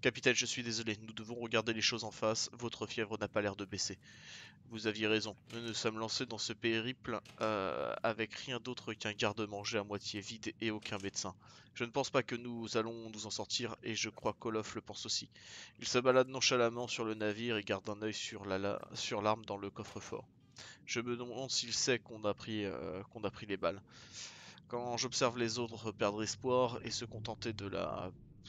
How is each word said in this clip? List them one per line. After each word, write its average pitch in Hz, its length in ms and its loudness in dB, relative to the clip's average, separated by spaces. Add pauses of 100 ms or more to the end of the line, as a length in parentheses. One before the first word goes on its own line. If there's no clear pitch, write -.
Capitaine, 123 340 6
je 123 100 4
suis 120 180 -2
désolé, 113 400 -2
nous 110 100 -14
devons 110 220 -8
regarder 117 380 2
les 110 80 0
choses 110 220 2
en 107 80 -6
face. 110 420 2
Votre 120 340 -4
fièvre 110 320 -2
n'a 104 100 2
pas 107 120 2
l'air 101 140 2
de 101 100 -4
baisser. 95 320 -4 (720)
Vous 110 180 -2
aviez 107 200 2
raison, 107 280 4 (180)
nous 117 80 -6
nous 117 120 -4
sommes 110 260 0
lancés 113 260 -2
dans 117 120 -8
ce - 160 -4
périple, 113 680 0 (220)
euh, 90 520 2 (100)
avec 110 300 0
rien 127 260 -4
d'autre 117 340 -6
qu'un 107 200 -4
garde-manger 104 680 0
à 101 40 0
moitié 104 380 -4
vide 107 400 -8
et 113 100 0
aucun 107 280 -4
médecin. 98 360 -4 (380)
Je - 100 -2
ne 117 80 -2
pense 135 180 2
pas 131 140 4
que - 120 -4
nous 117 420 -2
allons 113 320 -2
nous 107 180 -10
en - 20 -6
sortir 110 540 -2
et 110 120 -2
je 110 140 0
crois 104 240 -2
qu'Olof 110 420 -2
le 107 60 -6
pense - 240 -10
aussi. - 240 -2 (500)
Il 117 80 -6
se 123 120 4
balade 127 300 8
nonchalamment 123 580 4
sur 117 180 -2
le 110 100 2
navire 107 420 2
et 104 60 0
garde 98 260 0
un 104 120 -4
œil 107 120 0
sur 98 320 -6
la, 95 120 2
la, 98 240 0 (120)
sur - 280 -2
l'arme 107 240 4
dans 101 120 -2
le 101 120 -2
coffre-fort. - 560 -8 (600)
Je - 160 0
me 120 160 0
demande 123 340 -4
s'il 117 220 0
sait 120 260 4
qu'on 107 240 -12
a 104 100 4
pris, 107 320 -2
euh, 87 460 -4
qu'on 110 120 -12
a 101 80 2
pris - 140 -12
les 101 120 0
balles. 98 240 0 (880)
Quand 120 260 -4
j'observe 120 420 2
les 117 220 2
autres 110 320 -4
perdre 104 320 2
espoir 123 600 2
et 117 80 -4
se - 120 -4
contenter 110 480 -4
de 98 160 -4
la 92 420 -2 (400)